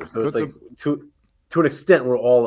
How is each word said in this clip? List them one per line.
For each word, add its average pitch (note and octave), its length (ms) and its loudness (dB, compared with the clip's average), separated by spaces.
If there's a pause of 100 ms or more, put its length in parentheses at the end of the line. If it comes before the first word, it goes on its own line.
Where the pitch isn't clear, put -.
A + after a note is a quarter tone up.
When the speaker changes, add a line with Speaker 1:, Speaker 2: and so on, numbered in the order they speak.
Speaker 1:
So A2+ 160 -6
it's C#3+ 100 -4
Speaker 2:
But - 0 -
the A#2+ 140 -2
Speaker 1:
like, - 80 -18 (240)
to, D3 300 -6 (420)
to E3+ 100 0
an D#3 60 2
extent, C#3 380 2
we're B2 140 0
all A#2+ 280 2